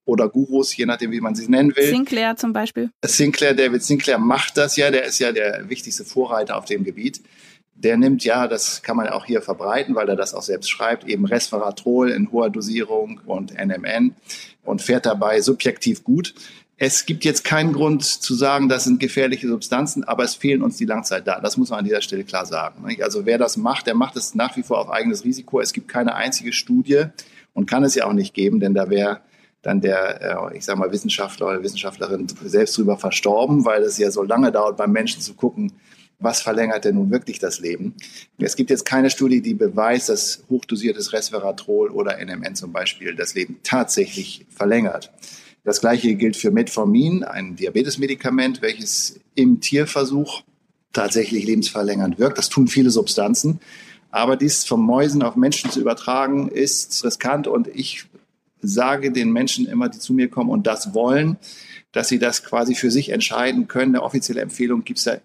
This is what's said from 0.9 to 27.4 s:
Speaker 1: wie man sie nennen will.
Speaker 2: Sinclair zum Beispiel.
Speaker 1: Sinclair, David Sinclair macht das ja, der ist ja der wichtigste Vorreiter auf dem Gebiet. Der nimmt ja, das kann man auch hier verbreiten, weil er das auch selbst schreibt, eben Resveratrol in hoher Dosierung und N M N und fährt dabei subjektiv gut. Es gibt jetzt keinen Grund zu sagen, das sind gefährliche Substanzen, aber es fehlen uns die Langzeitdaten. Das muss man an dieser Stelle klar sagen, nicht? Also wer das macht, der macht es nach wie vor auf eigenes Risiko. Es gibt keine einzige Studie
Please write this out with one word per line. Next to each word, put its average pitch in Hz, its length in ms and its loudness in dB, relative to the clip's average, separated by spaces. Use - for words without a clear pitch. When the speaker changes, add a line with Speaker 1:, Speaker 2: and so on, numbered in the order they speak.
Speaker 1:
wie 113 100 -4
man 110 140 -4
sie 113 140 -6
nennen 139 260 6
will. 139 140 4
Speaker 2:
Sinclair 226 480 0
zum 226 160 -2
Beispiel. 226 380 -4
Speaker 1:
Sinclair, 147 480 2
David 127 300 4
Sinclair 135 360 2
macht 120 380 2
das 147 200 2
ja, 143 160 4
der 131 140 2
ist 127 120 -4
ja 127 140 2
der 104 360 -2
wichtigste 113 360 -10
Vorreiter 110 520 -2
auf 98 100 -6
dem 101 180 -2
Gebiet. 104 360 -6
Der 113 220 2
nimmt 131 260 4
ja, 120 240 2
das - 380 -4
kann 117 120 -2
man 110 120 0
auch 101 160 -6
hier 113 180 0
verbreiten, 113 540 -2
weil 107 120 0
er 98 60 2
das 95 200 -4
auch 95 80 -8
selbst 98 280 -4
schreibt, 113 380 -2
eben 101 160 0
Resveratrol 117 840 0
in 107 200 0
hoher 117 180 2
Dosierung 107 760 -4
und 98 320 -8
N 98 120 -2
M 92 120 -6
N 117 320 0
und 107 200 -4
fährt 123 220 0
dabei 107 360 2
subjektiv 120 640 0
gut. 160 280 2
Es - 300 0
gibt 156 180 -4
jetzt 147 200 2
keinen 160 280 2
Grund 147 300 2
zu - 320 -2
sagen, 139 340 4
das 123 140 2
sind 123 160 4
gefährliche 131 480 0
Substanzen, 123 560 -2
aber 120 220 0
es 120 100 -4
fehlen 139 260 0
uns 120 160 0
die 120 100 -2
Langzeitdaten. 98 580 -2
Das 104 120 -2
muss 127 140 2
man 110 80 -4
an 104 60 -2
dieser 104 180 0
Stelle 98 220 -6
klar 92 220 -4
sagen, 80 380 -6
nicht? 107 160 -8
Also 101 260 -2
wer 117 120 2
das 117 180 0
macht, 117 300 -2
der 117 80 0
macht 127 220 0
es - 180 -8
nach 120 220 -2
wie 127 80 -6
vor 110 160 0
auf - 100 -6
eigenes 110 340 -2
Risiko. 127 360 -2
Es - 120 -2
gibt - 140 -8
keine 120 300 -2
einzige 120 360 -4
Studie 131 520 2